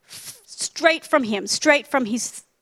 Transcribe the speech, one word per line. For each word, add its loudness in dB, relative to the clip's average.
f-, -18
straight -2
from 2
him, -4
straight 2
from 0
his -6